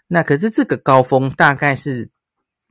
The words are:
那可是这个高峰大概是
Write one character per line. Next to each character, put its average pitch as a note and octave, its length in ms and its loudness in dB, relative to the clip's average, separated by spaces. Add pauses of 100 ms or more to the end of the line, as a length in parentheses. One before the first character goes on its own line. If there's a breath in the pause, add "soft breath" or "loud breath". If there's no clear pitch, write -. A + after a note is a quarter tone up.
那 F3 160 0
可 C#3+ 160 0
是 G#3 100 -2
这 B3 160 -2
个 C#3 120 -4
高 C3 260 2
峰 C3+ 280 0
大 D3+ 220 2
概 C#3 220 -2
是 B2+ 360 -10 (600)